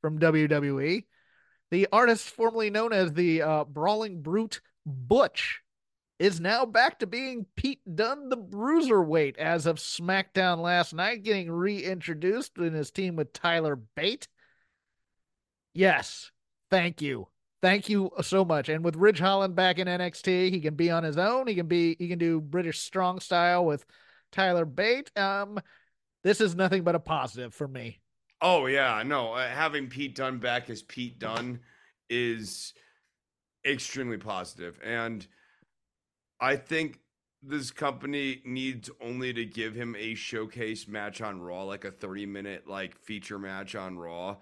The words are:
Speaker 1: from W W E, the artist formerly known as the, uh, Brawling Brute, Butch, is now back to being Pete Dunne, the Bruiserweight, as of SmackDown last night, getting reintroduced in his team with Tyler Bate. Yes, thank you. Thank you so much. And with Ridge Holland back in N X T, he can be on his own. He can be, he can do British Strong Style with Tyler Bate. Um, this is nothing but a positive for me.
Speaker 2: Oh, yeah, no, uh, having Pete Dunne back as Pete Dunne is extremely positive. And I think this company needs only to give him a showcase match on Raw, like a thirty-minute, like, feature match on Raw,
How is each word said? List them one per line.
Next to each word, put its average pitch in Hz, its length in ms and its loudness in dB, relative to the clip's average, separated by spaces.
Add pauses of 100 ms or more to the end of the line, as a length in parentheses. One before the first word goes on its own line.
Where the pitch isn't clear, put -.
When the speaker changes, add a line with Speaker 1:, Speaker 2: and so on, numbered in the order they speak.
Speaker 1:
from 156 180 -2
W 156 300 6
W 143 320 2
E, 175 260 0 (640)
the 190 220 4
artist 226 380 4
formerly 226 380 0
known 220 220 0
as 185 220 2
the, 160 300 2
uh, 156 200 2
Brawling 175 580 -2
Brute, 202 380 -2 (260)
Butch, 147 760 2 (580)
is 190 220 2
now 226 240 2
back 233 340 4
to 220 80 -2
being 240 380 -6 (100)
Pete - 240 -2 (160)
Dunne, 262 320 0
the 254 80 0
Bruiserweight, 196 1040 4
as 160 280 0
of 160 120 2
SmackDown 185 840 0
last 175 340 2
night, 196 300 -2
getting 196 260 0
reintroduced 180 1080 -2
in 165 160 0
his 151 180 -4
team 185 240 -4
with 151 160 -4
Tyler 160 460 0 (180)
Bate. 196 320 -2 (1500)
Yes, - 580 2 (380)
thank 175 320 2
you. 131 280 -4 (300)
Thank 196 300 4
you 196 220 2 (100)
so 190 240 2
much. 156 240 0
And 160 140 -2
with 170 120 0
Ridge 190 240 6
Holland 190 360 2
back 180 240 4
in 185 80 -2
N 180 120 0
X 180 220 -4
T, 185 300 2
he 185 80 0
can 151 160 -2
be 170 160 2
on 165 120 2
his 151 140 -2
own. 240 300 2
He 214 80 0
can 175 100 0
be, 170 320 2
he 175 100 -4
can 175 120 -4
do 165 200 2
British 160 400 -4
Strong 185 400 -2
Style 175 460 4
with 147 180 0 (480)
Tyler 180 320 2
Bate. 214 540 0
Um, 196 420 -2 (640)
this 190 160 4
is 202 140 4
nothing 185 300 2
but 170 100 2
a 165 60 2
positive 127 560 -6
for 147 120 -6
me. 123 320 -12 (420)
Speaker 2:
Oh, 165 260 6
yeah, 131 360 4
no, 127 300 -2
uh, 127 140 -2
having 143 400 -2
Pete 131 280 -10
Dunne 131 220 -4
back 123 320 -4
as 107 140 -12
Pete 123 340 -10
Dunne 120 440 -6 (500)
is 117 600 -4 (920)
extremely 131 520 -4
positive. 90 640 -10
And 117 420 -6 (1120)
I 135 180 0
think 160 420 -4 (420)
this 139 300 -8
company 139 760 -6
needs 127 460 -8 (100)
only 127 320 -6
to 117 120 -6
give 110 280 -8
him 117 240 -8
a 110 160 -8
showcase 110 720 -8
match 104 340 -10
on 101 200 -8
Raw, 87 220 -10
like 98 220 -10
a 98 60 -12
thirty-minute, 98 760 -12
like, 98 320 -10
feature 101 400 -12
match 95 340 -12
on 92 240 -10
Raw, 87 440 -10